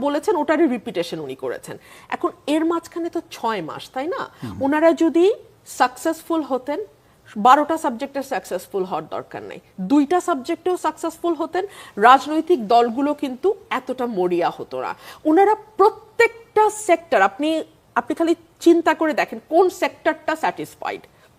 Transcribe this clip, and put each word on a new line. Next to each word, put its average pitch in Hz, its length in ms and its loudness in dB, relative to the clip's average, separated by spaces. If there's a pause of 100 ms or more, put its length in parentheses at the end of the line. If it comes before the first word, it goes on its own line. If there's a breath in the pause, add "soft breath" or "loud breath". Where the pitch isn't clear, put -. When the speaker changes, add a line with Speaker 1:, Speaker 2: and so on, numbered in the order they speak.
Speaker 1:
বলেছেন 294 360 0
ওটারই 311 340 2
রিপিটেশন 185 500 -6
উনি 131 180 -10
করেছেন। 120 320 -8 (400 soft breath)
এখন 370 140 -2 (240)
এর 311 180 2
মাঝখানে 339 440 -6
তো 339 40 -4 (160)
ছয় 220 340 -4
মাস, - 140 -12 (100)
তাই 269 220 -6
না? 523 80 -8
Speaker 2:
হুম। - 320 -14 (100)
Speaker 1:
ওনারা 311 240 4 (140)
যদি 330 220 4 (520)
সাকসেসফুল 320 640 -2 (100)
হতেন, 262 280 -6 (680)
বারোটা 285 360 6
সাবজেক্টে 269 380 -6 (100)
সাকসেসফুল 185 580 -6
হওয়ার 160 160 -6 (100)
দরকার 110 340 -10
নাই, - 100 -14 (320)
দুইটা 294 260 2 (100)
সাবজেক্টেও 339 480 -2 (100)
সাকসেসফুল 330 560 -4
হতেন, 339 220 -4 (440 soft breath)
রাজনৈতিক 294 520 4 (140)
দলগুলো 240 380 2 (120)
কিন্তু 254 240 -4 (320)
এতটা 254 260 -8 (120)
মরিয়া 175 400 0
হতো 131 280 -10
না। 87 60 -6 (380 soft breath)
ওনারা 392 240 6 (260)
প্রত্যেকটা 440 840 0 (240)
সেক্টর, 330 320 2 (100)
আপনি, 294 200 -4 (460)
আপনি 247 240 -2
খালি 330 140 2 (320)
চিন্তা 339 340 4
করে 311 200 0
দেখেন 202 200 -4 (140)
কোন 359 120 6 (160)
সেক্টরটা 302 520 -4 (100)
স্যাটিসফাইড, - 580 -6 (380)